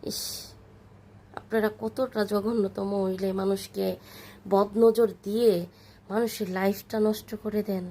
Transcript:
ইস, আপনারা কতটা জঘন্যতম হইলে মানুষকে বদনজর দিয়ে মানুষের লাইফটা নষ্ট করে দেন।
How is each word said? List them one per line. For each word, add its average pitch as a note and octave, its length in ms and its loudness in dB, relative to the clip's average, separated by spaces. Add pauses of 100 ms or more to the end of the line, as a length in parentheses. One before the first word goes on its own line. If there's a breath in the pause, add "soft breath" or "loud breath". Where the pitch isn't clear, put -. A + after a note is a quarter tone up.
(120)
ইস, - 100 -6 (1160)
আপনারা G#3+ 300 0 (120)
কতটা A3 400 -2 (120)
জঘন্যতম G3+ 560 0 (160)
হইলে F#3+ 240 -2 (120)
মানুষকে G3 440 -2 (680 loud breath)
বদনজর A3 560 6 (160)
দিয়ে A3 260 4 (600 loud breath)
মানুষের A3 360 -2 (100)
লাইফটা G3 400 -2 (100)
নষ্ট G#3+ 220 -2 (140)
করে G#3 260 -2
দেন। F#3 220 -2